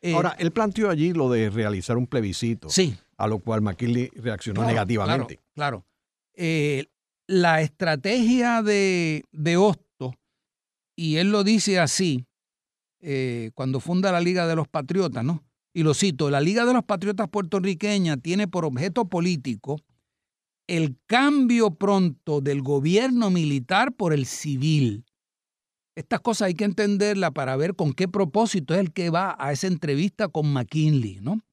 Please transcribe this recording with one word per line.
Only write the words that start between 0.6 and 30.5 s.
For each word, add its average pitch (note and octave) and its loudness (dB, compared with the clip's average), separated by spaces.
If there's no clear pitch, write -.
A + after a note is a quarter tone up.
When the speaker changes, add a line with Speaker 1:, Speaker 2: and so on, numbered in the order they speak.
Speaker 2:
allí E3 2
lo C#3+ 2
de A2 2
realizar G#2 -2
un B2 0
plebiscito, A2+ -4
Speaker 1:
Sí. D3+ 0
Speaker 2:
a G#2 -4
lo G#2+ -2
cual A2 -2
McKinley A#2 -2
reaccionó A2 -6
Speaker 1:
Claro, A#2 0
Speaker 2:
negativamente. A2 -2
Speaker 1:
claro, C#3 -6
claro. - -20
Eh, D3+ -2
la F3 4
estrategia A3+ 2
de, F#3+ 0
de D#3+ 0
Hostos, E3+ 0
y D#3+ -2
él F#3 2
lo G#3 2
dice G3+ 2
así, D#3 0
eh, B2+ -6
cuando C3 -4
funda F#3 0
la F3 2
Liga F3 0
de E3 0
los D#3 -4
Patriotas, D3+ -4
¿no? D#3 -2
Y E3 -2
lo D#3 4
cito: D3+ 0
"La C#3+ 2
Liga G#3 2
de B3 4
los B3 2
Patriotas G3 -4
puertorriqueña F#3+ -2
tiene F3 -2
por E3+ -4
objeto D#3+ -2
político D3+ -4
el D#3+ -2
cambio B3 4
pronto F3 0
del C#3 -2
gobierno F#3+ 2
militar F3+ 0
por F3+ 0
el C#3 0
civil". C3+ 0
Estas E3+ -4
cosas A3 0
hay F#3 0
que G#3 -2
entenderlas G3+ 0
para C3 -4
ver E3+ -2
con D#3 0
qué F#3 -2
propósito F#3+ 0
es F#3+ 2
el F3+ -2
que E3+ -4
va F3 -2
a C3+ -2
esa G3 -4
entrevista F3 -2
con D3+ -2